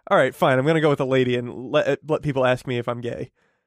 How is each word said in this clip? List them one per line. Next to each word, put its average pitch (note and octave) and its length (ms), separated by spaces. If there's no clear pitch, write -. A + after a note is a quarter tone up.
All G3+ 80
right, C3 180
fine. C#3 240
I'm C3 60
gonna D#3+ 160
go D3+ 80
with C#3 100
a C#3+ 60
lady B2+ 320
and A#2+ 340
let, C#3+ 280
let D3+ 140
people C3+ 220
ask B2 220
me B2 120
if A#2 100
I'm A#2+ 100
gay." A#2+ 320